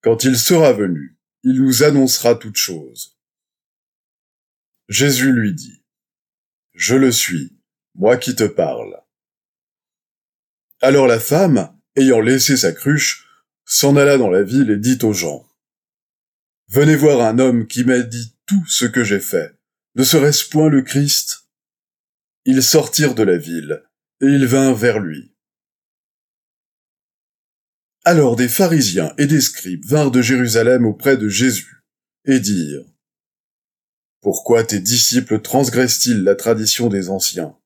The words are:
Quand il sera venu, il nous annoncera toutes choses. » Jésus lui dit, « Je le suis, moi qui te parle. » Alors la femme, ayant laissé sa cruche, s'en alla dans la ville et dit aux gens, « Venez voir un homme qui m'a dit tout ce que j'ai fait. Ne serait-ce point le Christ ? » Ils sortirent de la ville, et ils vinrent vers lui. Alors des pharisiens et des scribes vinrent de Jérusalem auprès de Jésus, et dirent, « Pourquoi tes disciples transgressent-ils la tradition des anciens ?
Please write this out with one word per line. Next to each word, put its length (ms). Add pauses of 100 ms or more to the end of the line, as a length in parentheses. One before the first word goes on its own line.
Quand 220
il 120
sera 380
venu, 460 (240)
il 180
nous 220
annoncera 500
toutes 220
choses. » 640 (1700)
Jésus 420
lui 220
dit, « 320 (880)
Je 220
le 160
suis, 440 (380)
moi 240
qui 160
te 120
parle. » 540 (1800)
Alors 240
la 140
femme, 600 (160)
ayant 240
laissé 380
sa 140
cruche, 560 (360)
s'en 320
alla 220
dans 140
la 100
ville 300
et 60
dit 260
aux 100
gens, « 340 (1200)
Venez 280
voir 260
un 160
homme 300
qui 160
m'a 160
dit 360 (120)
tout 180
ce 200
que 180
j'ai 160
fait. 360 (380)
Ne 100
serait-ce 460
point 200
le 120
Christ ? » 600 (1040)
Ils 160
sortirent 540
de 80
la 140
ville, 480 (340)
et 60
ils 200
vinrent 300
vers 240
lui. 340 (2750)
Alors 320
des 140
pharisiens 680
et 100
des 120
scribes 460
vinrent 260
de 100
Jérusalem 640
auprès 300
de 140
Jésus, 560 (400)
et 160
dirent, « 420 (1400)
Pourquoi 460
tes 160
disciples 580
transgressent-ils 840
la 100
tradition 540
des 180
anciens ? 580